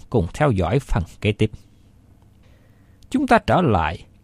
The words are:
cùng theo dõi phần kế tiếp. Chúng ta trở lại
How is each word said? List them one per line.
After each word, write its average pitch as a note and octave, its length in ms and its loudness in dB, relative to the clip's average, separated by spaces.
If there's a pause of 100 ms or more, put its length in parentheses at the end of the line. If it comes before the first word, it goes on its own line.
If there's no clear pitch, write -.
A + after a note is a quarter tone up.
(100)
cùng F#2+ 240 0
theo D3 160 0
dõi F#2 280 0
phần A2 240 -2 (180)
kế G#2 120 0
tiếp. - 180 -2 (1600)
Chúng C#4+ 160 -2
ta A#3+ 120 4
trở D3 240 2
lại E2+ 440 0 (180)